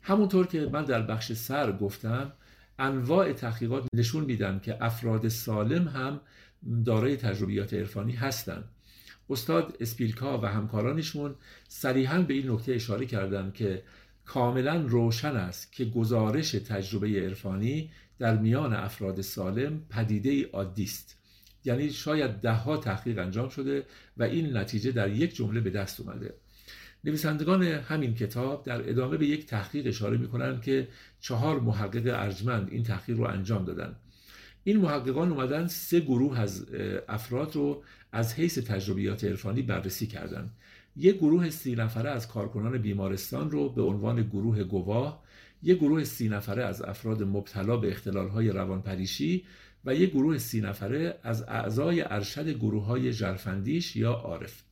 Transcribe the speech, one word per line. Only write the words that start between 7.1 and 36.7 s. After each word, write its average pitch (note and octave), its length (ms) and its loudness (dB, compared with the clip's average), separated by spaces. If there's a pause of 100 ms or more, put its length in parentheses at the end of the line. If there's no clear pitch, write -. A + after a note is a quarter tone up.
تجربیات G#2 560 -2
عرفانی G2+ 400 -2
هستن. A#2+ 500 -4 (680)
استاد D#3+ 500 0
اسپیلکا A#2 640 -2
و G#2+ 40 0
همکارانشون B2 920 -2 (320)
صریحاً C3+ 540 2
به C#3+ 120 2
این C3+ 180 0
نکته A#2 220 0
اشاره A#2 320 -2
کردن G2 480 -2
که G2 300 -2 (420)
کاملاً C3 600 2
روشن A#2 480 2
است F2+ 360 -4
که B2+ 140 -4
گزارش A2+ 680 2
تجربه G2 720 -2
عرفانی G#2+ 680 -2 (280)
در A2+ 180 4
میان A#2 360 4
افراد G2 480 -4
سالم A#2 680 -2
پدیده‌ای A2 540 2
عادی F#2+ 400 -4
است. - 340 -8 (480)
یعنی C3 240 0
شاید D3 420 0
ده‌ها A2+ 460 0
تحقیق G#2+ 420 -2
انجام G2+ 300 -2
شده C#3 360 -2 (320)
و A#2+ 60 2
این D3 340 0
نتیجه G#2+ 340 0
در G#2 180 2
یک C#3+ 260 2
جمله A2 240 -2
به G#2+ 100 0
دست G2 300 -4
اومده. G#2 340 -10 (720)
نویسندگان D#3 600 2
همین D3 520 0
کتاب B2 500 -4
در B2 240 -4
ادامه C3 280 2
به D3 100 4
یک D3+ 180 0
تحقیق A#2 420 -2
اشاره G#2+ 300 0
می‌کنند B2 440 -2
که C3+ 260 0 (320)
چهار C3+ 400 0
محقق A2 600 0
ارجمند G2+ 520 -2
این A#2 120 -2
تحقیق A2+ 340 -2
رو A#2 100 2
انجام F#2+ 380 0
دادن. E2 300 -6 (680)
این G#3 140 4
محققان D3 540 4
اومدن C#3+ 360 0
سه - 320 2
گروه C3 400 2
از، F#2+ 340 -2